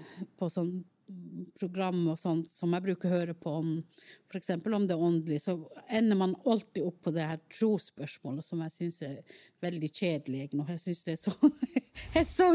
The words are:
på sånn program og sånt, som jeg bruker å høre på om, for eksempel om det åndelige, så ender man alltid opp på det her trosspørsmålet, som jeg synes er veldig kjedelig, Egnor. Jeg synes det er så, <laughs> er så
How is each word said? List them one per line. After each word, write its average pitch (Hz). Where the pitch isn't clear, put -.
på 175
sånn 180
program 185
og 160
sånt, 165
som 170
jeg 185
bruker 180
å 180
høre 170
på 165
om, 165
for 190
eksempel 180
om 202
det 175
åndelige, 160
så 185
ender 220
man 185
alltid 214
opp 175
på 151
det 160
her 160
trosspørsmålet, 156
som 170
jeg 160
synes 170
er 139
veldig 170
kjedelig, 143
Egnor. 147
Jeg 170
synes 175
det 160
er -
så, 185
<laughs> -
er 320
så 370